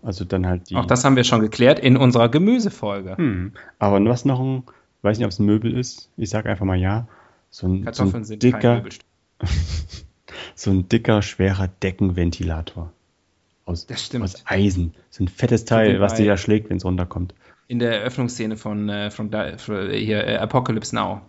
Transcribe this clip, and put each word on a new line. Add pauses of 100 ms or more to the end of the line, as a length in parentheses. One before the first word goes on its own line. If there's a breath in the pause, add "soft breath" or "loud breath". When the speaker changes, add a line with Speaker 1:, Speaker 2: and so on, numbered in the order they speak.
Speaker 1:
Also
dann
halt
die
Speaker 2:
Auch
das
haben
wir
schon
geklärt
in
unserer
Gemüsefolge.
Speaker 1:
Hm. (260 loud breath)
Aber
was
noch
ein, (400 soft breath)
weiß
nicht,
ob's
ein
Möbel
ist,
ich
sag
einfach
mal
ja, (440 soft breath)
so
ein,
Speaker 2:
Kartoffeln
Speaker 1:
so
ein
Speaker 2:
sind
kein
Speaker 1:
dicker,
Speaker 2:
Möbelstück. (340)
Speaker 1:
<laughs>
so
ein
dicker,
schwerer (140)
Deckenventilator. (720)
Aus,
Speaker 2:
Das
stimmt.
Speaker 1:
aus
Eisen. (160)
So
ein
fettes
Speaker 2:
So
wie
Speaker 1:
Teil,
was
Speaker 2:
bei
Speaker 1:
dir
ja
schlägt,
wenn's
runterkommt. (340 soft breath)
Speaker 2:
In
der
Eröffnungsszene
von,
äh,
from
Di-,
für,
hier,
äh,
Apocalypse
Now.